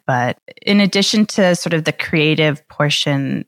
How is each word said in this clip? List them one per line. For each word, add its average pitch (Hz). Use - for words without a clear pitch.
But 123
in 202
addition 196
to 180
sort 165
of 160
the 156
creative 156
portion 143